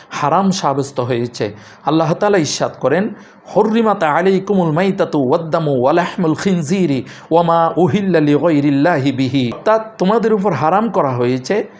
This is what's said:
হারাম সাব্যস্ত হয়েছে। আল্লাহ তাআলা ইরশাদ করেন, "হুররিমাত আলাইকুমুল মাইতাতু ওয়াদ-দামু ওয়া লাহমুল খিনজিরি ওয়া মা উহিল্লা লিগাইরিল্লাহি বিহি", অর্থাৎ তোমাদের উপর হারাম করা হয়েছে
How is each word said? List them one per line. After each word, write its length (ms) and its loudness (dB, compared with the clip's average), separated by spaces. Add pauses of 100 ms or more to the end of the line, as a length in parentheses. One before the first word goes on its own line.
(100)
হারাম 400 0
সাব্যস্ত 500 -2
হয়েছে। 540 -4 (300)
আল্লাহ 300 0
তাআলা 240 0
ইরশাদ 420 -2
করেন, 340 -2 (420)
"হুররিমাত 460 2
আলাইকুমুল 720 0
মাইতাতু 460 0
ওয়াদ-দামু 640 0
ওয়া 100 4
লাহমুল 420 0
খিনজিরি 720 -2 (260)
ওয়া 120 4
মা 340 2
উহিল্লা 440 2
লিগাইরিল্লাহি 920 2
বিহি", 420 -2
অর্থাৎ 440 -2
তোমাদের 340 2
উপর 200 0
হারাম 380 0
করা 200 0
হয়েছে 560 -2 (140)